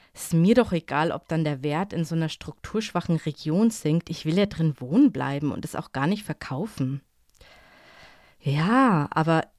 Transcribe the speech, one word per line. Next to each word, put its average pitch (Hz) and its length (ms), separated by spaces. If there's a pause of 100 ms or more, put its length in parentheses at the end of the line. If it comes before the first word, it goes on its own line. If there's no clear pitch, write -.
(120)
"Ist - 220
mir 175 200
doch 240 180
egal, 160 380
ob - 180
dann 160 160
der 143 180
Wert 156 300
in 170 120
so 165 100
einer 160 140
strukturschwachen - 880
Region 160 540
sinkt. 165 400
Ich - 140
will 156 140
ja 202 80
drin 165 320
wohnen 185 340
bleiben 139 400
und - 120
es - 120
auch - 160
gar 135 140
nicht 208 180
verkaufen." 139 760 (1400)
Ja, 170 720
aber 160 320 (160)